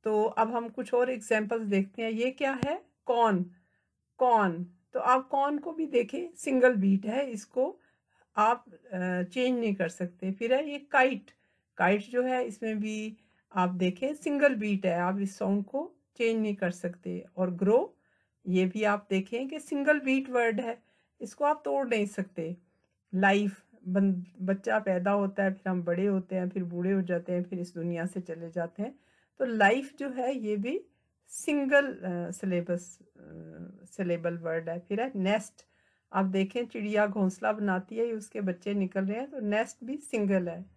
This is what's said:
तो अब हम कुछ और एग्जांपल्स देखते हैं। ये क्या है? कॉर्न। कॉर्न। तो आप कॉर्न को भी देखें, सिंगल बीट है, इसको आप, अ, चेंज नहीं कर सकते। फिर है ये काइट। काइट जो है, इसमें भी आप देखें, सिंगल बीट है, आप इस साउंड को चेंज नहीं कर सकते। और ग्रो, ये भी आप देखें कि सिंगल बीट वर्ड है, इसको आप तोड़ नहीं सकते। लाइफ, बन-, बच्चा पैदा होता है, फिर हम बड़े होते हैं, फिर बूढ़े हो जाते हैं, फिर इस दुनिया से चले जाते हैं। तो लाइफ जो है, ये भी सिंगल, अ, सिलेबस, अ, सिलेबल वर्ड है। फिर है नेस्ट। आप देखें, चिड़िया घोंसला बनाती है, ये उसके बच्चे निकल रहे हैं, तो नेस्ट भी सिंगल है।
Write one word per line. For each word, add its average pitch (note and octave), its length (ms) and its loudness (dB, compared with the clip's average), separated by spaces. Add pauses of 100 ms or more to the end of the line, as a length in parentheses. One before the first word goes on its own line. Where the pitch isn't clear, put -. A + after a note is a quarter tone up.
तो G#3+ 200 2
अब A3+ 280 0
हम A#3 180 -4
कुछ A#3+ 240 -6
और B3 160 2
एग्जांपल्स A3+ 520 -2
देखते G3 400 0
हैं। A3+ 100 -2
ये A#3+ 200 0
क्या C4+ 340 -2
है? E4 200 -4 (200)
कॉर्न। A3 400 4 (720)
कॉर्न। G3 500 4 (260)
तो B3+ 60 -2
आप C4 280 4
कॉर्न C#4+ 300 0
को D#4+ 140 -6
भी D#4+ 140 -4
देखें, C#4 500 -2
सिंगल B3+ 400 4
बीट G3 300 4
है, B3+ 260 -2
इसको B3+ 480 -4 (580)
आप, A3+ 280 2 (280)
अ, F3+ 300 -2
चेंज B3 360 0
नहीं G#3+ 160 0
कर F3+ 140 0
सकते। F3+ 420 -6
फिर A#3 220 0
है C#4+ 160 0
ये C#4+ 100 -8
काइट। C4 520 0 (460)
काइट F#3+ 240 2
जो B3 200 -2
है, B3+ 240 0
इसमें A3 340 -6
भी G#3+ 380 -6 (380)
आप F3+ 140 2
देखें, F#3 460 -2
सिंगल C#4+ 400 2
बीट G#3 300 -2
है, F3 140 2
आप F#3+ 200 -2
इस G3 180 -4
साउंड G3 280 0
को D4+ 280 -6 (240)
चेंज A3+ 240 0
नहीं G#3 140 -2
कर F3+ 160 -2
सकते। F3+ 540 -8 (120)
और F#3 140 0
ग्रो, G#3 460 2 (500)
ये F#3 180 4
भी G#3 180 -2
आप G#3 260 0
देखें A#3 380 -2
कि D4+ 120 -10
सिंगल D4 400 2
बीट C4 300 0
वर्ड A#3 320 2
है, A#3 320 -8 (280)
इसको C#4+ 240 -4
आप D4 200 2
तोड़ C#4 220 0
नहीं G#3+ 180 2
सकते। F3+ 520 -6 (580)
लाइफ, G3 480 4 (240)
बन-, F#3 360 2 (180)
बच्चा G3 380 0
पैदा F#3+ 320 0
होता G3 320 0
है, F#3+ 100 2
फिर F#3+ 160 -6
हम F3+ 140 0
बड़े F3 220 0
होते F#3+ 300 0
हैं, F#3 140 -2
फिर F#3 140 -4
बूढ़े F3 280 -2
हो G3 100 2
जाते F3+ 320 -2
हैं, F3 100 0
फिर F3+ 160 -8
इस F3 140 -8
दुनिया E3+ 320 -4
से F3+ 160 -6
चले E3 300 -10
जाते F3 320 -4
हैं। C4+ 160 -10 (400)
तो C4 60 2
लाइफ A#3 520 2
जो C#4 120 -6
है, B3+ 280 -4
ये G#3+ 180 -4
भी A#3+ 300 -4 (420)
सिंगल, C#4+ 680 2
अ, F3 380 -6
सिलेबस, F3 680 -4
अ, - 40 -20 (800)
सिलेबल E3+ 520 -2
वर्ड E3 320 -4
है। E3+ 100 -6
फिर G3+ 220 -4
है C4 140 -2
नेस्ट। G3+ 500 0 (480)
आप G3 120 2
देखें, F#3+ 400 0
चिड़िया G#3 420 0
घोंसला G3+ 440 0
बनाती G3+ 460 -2
है, A#3 80 2
ये A#3 80 -4
उसके G#3+ 280 -8
बच्चे F#3+ 320 -4
निकल G3 320 0
रहे G#3 140 -4
हैं, C#4 120 -8
तो C#4+ 80 -8
नेस्ट G#3+ 440 -2
भी C4 140 -6
सिंगल G3 520 0
है। F3 160 -10 (120)